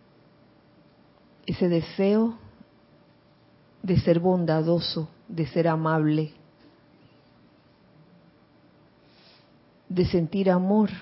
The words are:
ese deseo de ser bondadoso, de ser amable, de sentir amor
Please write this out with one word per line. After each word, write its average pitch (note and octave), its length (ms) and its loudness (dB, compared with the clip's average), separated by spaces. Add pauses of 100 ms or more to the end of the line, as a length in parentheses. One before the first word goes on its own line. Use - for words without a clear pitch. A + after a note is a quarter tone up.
(1500)
ese F3+ 220 -2
deseo G3+ 680 0 (1400)
de F3+ 180 2
ser E3+ 200 2
bondadoso, E3 880 0 (180)
de E3 220 -4
ser E3 180 0
amable, D#3 680 0 (3500)
de F3+ 180 0
sentir F#3+ 440 0
amor G3 400 2 (120)